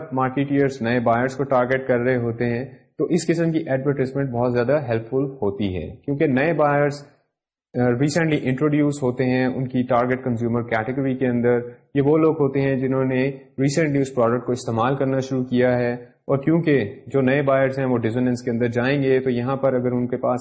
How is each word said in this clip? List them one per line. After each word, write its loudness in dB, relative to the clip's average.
مارکیٹرز 0
نئے 0
بائرز 0
کو -4
ٹارگٹ 0
کر 2
رہے 2
ہوتے -2
ہیں -2
تو 0
اس 0
قسم 0
کی -2
ایڈورٹائزمنٹ -2
بہت 0
زیادہ 2
ہیلپ -4
فل -2
ہوتی -2
ہے، -8
کیونکہ -2
نئے 2
بائرز، 2
آ، 4
ریسنٹلی 2
انٹروڈیوس 0
ہوتے 0
ہیں، 2
ان -2
کی 0
ٹارگٹ 2
کنزیومر -2
کیٹیگری -2
کے 0
اندر 2
یہ 2
وہ 4
لوگ 4
ہوتے 0
ہیں 0
جنہوں 0
نے 0
ریسنٹلی 2
اس -2
پروڈکٹ 2
کو -2
استعمال 0
کرنا -2
شروع -4
کیا 2
ہے، 0
اور -4
کیونکہ 2
جو 0
نئے 2
بائرز 2
ہیں 0
وہ 0
ڈیزوننس 0
کے -4
اندر 0
جائیں 0
گے، 4
تو -2
یہاں -2
پر 0
اگر 0
ان -2
کے -4
پاس -2